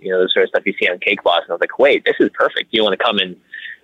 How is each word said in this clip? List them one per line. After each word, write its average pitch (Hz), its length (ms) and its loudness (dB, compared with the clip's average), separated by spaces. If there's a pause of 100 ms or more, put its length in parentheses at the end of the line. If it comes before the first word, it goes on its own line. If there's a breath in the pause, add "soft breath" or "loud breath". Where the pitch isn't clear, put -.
you 92 100 -4
know, 92 100 2
the 92 80 2
sort 98 140 2
of 92 60 0
stuff - 160 0
you 98 140 -2
see 104 100 0
on 90 100 -4
Cake 101 240 -2
Boss. 85 200 2
And - 80 -8
I - 20 -2
was 85 80 -4
like, - 180 -4
"Wait, 131 260 4
this - 140 0
is 113 140 4
perfect. - 380 -4
You 110 120 0
wanna 98 140 0
come 107 220 0
and 92 160 -4 (480 loud breath)